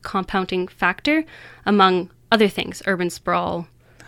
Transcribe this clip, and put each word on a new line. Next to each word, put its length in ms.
compounding 640
factor 560
among 440
other 180
things, 380
urban 240
sprawl, 560